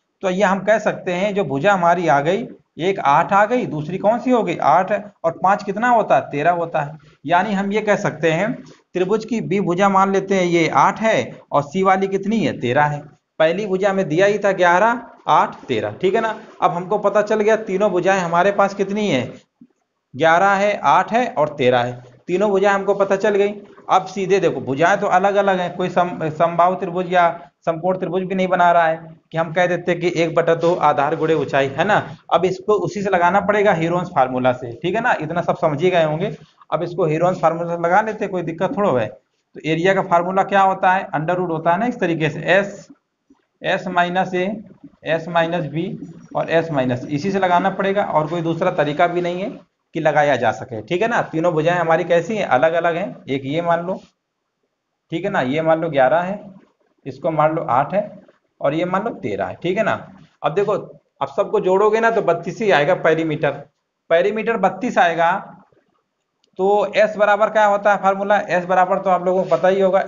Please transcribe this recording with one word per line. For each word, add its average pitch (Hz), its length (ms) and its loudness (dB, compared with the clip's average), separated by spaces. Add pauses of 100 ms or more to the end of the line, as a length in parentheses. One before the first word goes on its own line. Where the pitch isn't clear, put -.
(240)
तो 196 60 0
ये 185 140 0
हम 190 160 2
कह 208 200 2
सकते 196 320 -4
हैं 190 220 -2
जो 196 100 -2
भुजा 147 300 0
हमारी 175 340 2
आ 143 140 4
गई, 190 240 -2 (340)
एक 190 220 -2
आठ 151 320 2
आ 202 120 6
गई, 233 200 -2
दूसरी 151 320 -6
कौन 208 220 0
सी 254 120 -2
हो 240 120 2
गई? 175 140 -4
आठ, 180 340 2 (320)
और 160 200 -2
पाँच 202 200 2
कितना 208 260 -2
होता 214 260 4
है? 135 80 4
तेरह 147 280 0
होता 165 300 -2
है। 147 160 -8 (280)
यानी 180 280 2
हम 196 180 -2
ये 208 100 0
कह 208 140 2
सकते 160 360 -2
हैं 190 200 -2 (420)
त्रिभुज 190 320 0
की 226 160 -4
बी 165 200 -2
भुजा 180 280 0
मान 196 240 2
लेते 196 220 0
हैं 185 80 2
ये 170 260 2
आठ 190 320 2
है 196 380 0 (120)
और 143 120 2
सी 190 200 -2
वाली 190 240 2
कितनी 196 320 -2
है? 131 200 -2
तेरह 123 240 2
है। 147 180 -2 (380)
पहली 170 280 2
भुजा 190 260 0
में 190 160 -2
दिया 165 160 2
ही 208 140 0
था 202 140 2
ग्यारह, 185 480 4 (280)
आठ, 175 280 4
तेरह, 107 340 -4
ठीक 185 240 0
है 226 60 2
ना। 220 140 -4 (260)
अब 165 100 2
हमको 180 280 -4
पता 202 240 2
चल 214 180 0
गया 214 160 4
तीनों 208 340 -2
भुजाएं 180 280 0
हमारे 175 340 2
पास 196 200 0
कितनी 202 360 -2
है, 127 220 -2 (840)
ग्यारह 165 400 4
है, 202 220 0
आठ 170 360 2
है 240 180 0
और 147 200 0
तेरह 123 300 2
है, 123 220 -4 (260)
तीनों 190 220 0
भुजाएं 196 240 2
हमको 196 220 0
पता 196 220 0
चल 208 180 0
गई। 202 180 2 (360)
अब 180 160 2
सीधे 190 340 0
देखो, 143 220 0
भुजाएं 160 380 0
तो 196 100 -2
अलग 190 260 2
अलग 196 240 2
हैं, 175 160 -6
कोई 185 140 -4
सम-, 180 420 -2
समबाहु 170 440 2
त्रिभुज 185 380 -6
या 175 160 4 (360)
समकोण 170 320 -2
त्रिभुज 185 260 -4
भी 185 120 -6
नहीं 185 120 0
बना 180 240 4
रहा 170 140 4
है 160 120 0 (340)
कि 160 60 -6
हम 165 160 -2
कह 180 140 2
देते 175 280 -2
कि 165 200 -2
एक 160 200 0
बटा 165 200 2
दो 170 200 2
आधार 147 400 2
गुणे 160 180 0
ऊंचाई, 139 340 0
है 151 160 -2
ना। 190 180 2 (320)
अब 175 120 2
इसको 185 300 -2
उसी 180 260 -4
से 196 80 -2
लगाना 180 320 2
पड़ेगा, 202 320 2
हीरोन्स 170 360 -2
फार्मूला 127 420 0
से, 120 220 -6
ठीक 170 220 -6
है 226 60 -2
ना। 233 200 0
इतना 165 200 -4
सब 165 160 -2
समझ 151 240 -2
ही 180 80 2
गए 175 140 2
होंगे। 160 280 -2 (420)
अब 160 100 -2
इसको 175 220 -2
हीरोन्स 170 340 0
फार्मूला 170 360 0
से 170 60 -6
लगा 175 200 2
लेते, 214 260 -6
कोई 185 140 -4
दिक्कत 170 360 -4
थोड़ा 196 140 2
है। 117 160 0
तो - 580 -20
एरिया 165 280 0
का 196 100 2
फार्मूला 185 400 0
क्या 196 180 2
होता 190 300 2
है? 196 220 -2
अंडर 156 220 -2
रूट 180 140 -4
होता 160 220 0
है 175 80 0
ना 226 60 -2
इस 247 140 -4
तरीके 165 300 0
से, 147 100 -8 (100)
एस, 196 380 0 (760)
एस 185 280 -4
माइनस 180 440 0
ए, 180 140 0 (580)
एस 160 240 -4
माइनस 170 360 -2
बी 147 200 -6 (500)
और 147 160 -4
एस 160 200 0
माइनस, 127 360 -2
इसी 147 240 -4
से 196 80 -2
लगाना 180 320 2
पड़ेगा, 196 320 -2
और 151 240 -2
कोई 170 140 -4
दूसरा 165 320 -2
तरीका 151 340 0
भी 175 140 -2
नहीं 175 200 -4
है 208 80 -6 (460)
कि 165 40 -4
लगाया 147 360 2
जा 117 160 0
सके, 113 300 -10
ठीक 175 200 -4
है 196 60 0
ना। 214 160 -2
तीनों 160 300 -2
भुजाएं 160 240 0
हमारी 165 260 0
कैसी 170 340 0
हैं? 185 100 -2
अलग 143 260 2
अलग 170 220 0
हैं। 185 200 -6 (100)
एक 131 200 -4
ये 147 160 -4
मान 170 240 0
लो, 190 140 -6 (1120)
ठीक 175 140 -6
है 202 60 -2
ना, 170 120 -2
ये 135 180 -2
मान 160 200 2
लो 170 80 -4
ग्यारह 139 320 4
है, 190 180 -6 (640)
इसको 143 260 -6
मान 156 240 2
लो 165 60 -4 (100)
आठ 135 220 0
है, 208 260 -4 (420)
और 143 120 0
ये 165 120 -2
मान 185 180 -4
लो 233 80 -4
तेरह 98 340 -6
है, 92 100 -10
ठीक 202 220 -4
है 220 60 -2
ना। 175 100 0 (500)
अब 151 100 -2
देखो, 202 200 0 (480)
अब - 60 -4
सबको 196 320 -2
जोड़ोगे 196 400 2
ना 226 120 2
तो 220 100 0
बत्तीस 170 400 -2
ही 214 100 0
आएगा 156 260 4
perimeter। 160 540 0 (580)
Perimeter 208 480 0
बत्तीस 190 400 -2
आएगा, 170 340 2 (1300)
तो 202 260 2 (100)
एस 196 220 2
बराबर 208 320 2
क्या 214 160 2
होता 202 260 2
है 190 120 2
formula? 196 360 2
एस 175 260 -2
बराबर 185 340 2
तो 190 100 -2
आप 175 160 0
लोगों 185 180 2
को - 60 -6
पता 165 180 2
ही 196 140 4
होगा, 190 260 2